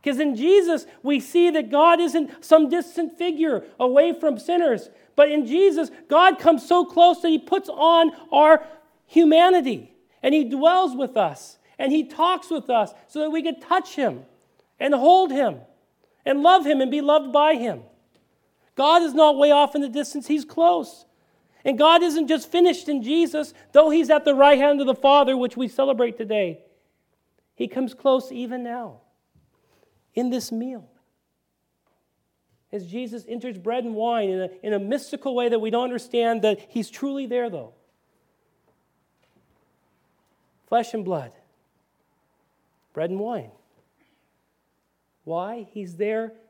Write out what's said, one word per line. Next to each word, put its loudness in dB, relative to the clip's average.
'Cause -4
in -2
Jesus, 2
we -2
see 0
that -2
God 4
isn't -4
some 6
distant -6
figure -4
away 2
from -4
sinners. -2
But 4
in -2
Jesus, 0
God 4
comes 2
so 2
close 4
that -2
he 0
puts -6
on 2
our 6
humanity, 2
and 0
he 2
dwells 0
with -6
us, -6
and -4
he -2
talks -4
with -8
us -2
so -10
that -4
we -4
can -8
touch -4
him -6
and -2
hold 2
him -4
and -2
love 4
him 0
and -2
be -4
loved 0
by 4
him. -6
God 2
is -6
not 4
way 4
off 2
in -2
the -6
distance. -8
He's -4
close. -2
And -2
God 4
isn't -2
just -4
finished 0
in -6
Jesus, -4
though 6
he's 0
at 2
the 2
right 6
hand 0
of -2
the 0
Father, 2
which -6
we -6
celebrate -4
today. -6
He -10
comes -8
close -2
even -12
now -14
in -4
this -8
meal. -12
As -14
Jesus -14
enters -14
bread -8
and -10
wine -4
in -6
a, -10
in -6
a -4
mystical -8
way -2
that -2
we -6
don't -4
understand, -4
that -2
he's -8
truly -10
there, -6
though. -14
Flesh -4
and -8
blood, -10
bread -8
and -8
wine. -10
Why? -12
He's -16
there. -6